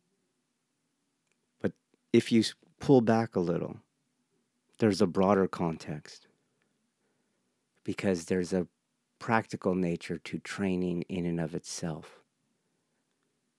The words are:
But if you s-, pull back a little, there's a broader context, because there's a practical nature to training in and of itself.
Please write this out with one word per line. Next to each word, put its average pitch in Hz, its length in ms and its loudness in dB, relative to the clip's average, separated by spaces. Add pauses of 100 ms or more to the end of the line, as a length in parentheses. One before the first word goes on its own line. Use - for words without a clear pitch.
(1600)
But - 100 -2 (400)
if 117 180 4
you 117 100 6
s-, - 140 -2 (260)
pull 135 200 6
back 113 340 2
a 95 60 0
little, 82 380 -4 (1000)
there's 101 220 2
a 104 60 6
broader 95 420 4
context, - 800 -6 (1600)
because 92 440 -4
there's 92 260 -2
a 90 140 0 (520)
practical 107 560 -2
nature 87 440 -4
to - 200 -10
training 90 680 -2
in 87 160 -4
and 85 160 -2
of 80 140 -4
itself. - 640 -10 (1400)